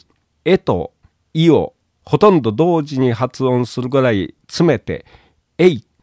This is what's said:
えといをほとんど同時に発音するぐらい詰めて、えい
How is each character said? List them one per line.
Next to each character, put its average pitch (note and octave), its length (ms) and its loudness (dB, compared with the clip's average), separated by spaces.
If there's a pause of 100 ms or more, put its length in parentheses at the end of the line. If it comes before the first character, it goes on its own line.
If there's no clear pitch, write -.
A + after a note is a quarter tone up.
(440)
え F3+ 140 0
と - 340 -4 (400)
い E3 180 2
を A#2+ 240 2 (300)
ほ - 140 -2
と G#3 120 6
ん E3+ 120 2
ど A2 100 -2
同 E3 300 0
時 C#3+ 160 -8
に B2+ 140 0
発 B2 320 -6
音 B2 220 0
す - 140 -10
る B2 80 -6
ぐ C3+ 120 0
ら B2+ 120 0
い F#2+ 220 -4 (120)
詰 - 200 -2
め C3+ 120 2
て、 - 280 -10 (520)
え F3 100 4
い C3+ 160 0 (180)